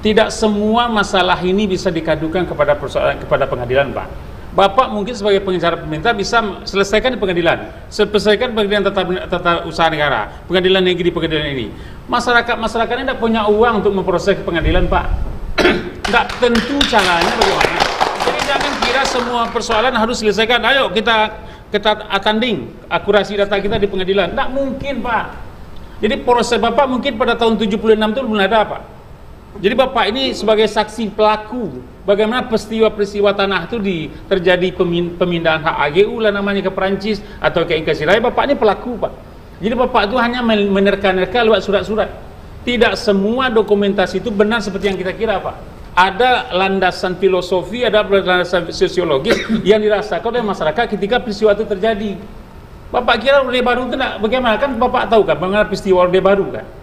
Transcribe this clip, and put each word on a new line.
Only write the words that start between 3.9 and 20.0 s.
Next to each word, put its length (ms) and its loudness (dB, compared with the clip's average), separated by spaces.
Bapak 320 4
mungkin 240 -4
sebagai 320 0
pengacara 380 0
pemerintah 340 -2
bisa 240 0
selesaikan 480 0
di 80 -6
pengadilan, 720 -2
selesaikan 640 0
pengadilan 320 0
tata, 140 0
tata 240 0
usaha 240 2
negara, 400 0
pengadilan 320 2
negeri, 320 2
pengadilan 460 -2
ini. 160 -6
Masyarakat, 480 0
masyarakat 460 -2
ini 80 -6
tidak 100 -4
punya 320 0
uang 300 4
untuk 160 0
memproses 400 0
ke 80 -8
pengadilan, 420 2
Pak. 180 0
<clears throat> 460 0
Tidak 200 2
tentu 400 2
caranya 480 2
bagaimana. 420 2
Jadi 220 -2
jangan 260 -2
kira 240 0
semua 320 -2
persoalan 400 0
harus 320 0